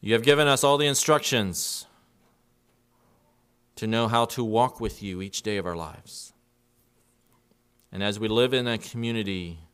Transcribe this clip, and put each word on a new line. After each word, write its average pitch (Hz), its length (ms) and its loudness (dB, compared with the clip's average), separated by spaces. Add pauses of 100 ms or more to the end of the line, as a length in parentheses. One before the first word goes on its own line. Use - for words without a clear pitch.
You 101 120 0
have 113 100 4
given 143 260 6
us 135 160 4
all 143 120 6
the 147 100 2
instructions 131 960 0 (1900)
to 110 100 -6
know 113 220 2
how 117 160 4
to 120 180 -6
walk 117 380 0
with 110 200 -8
you 95 200 -8
each 98 220 -10
day 107 120 -4
of 95 100 -4
our 87 120 -6
lives. - 560 -14 (1600)
And 98 140 -8
as 101 160 -4
we 110 80 -2
live 120 260 2
in 123 140 0
a 117 100 -2
community 101 840 -6 (140)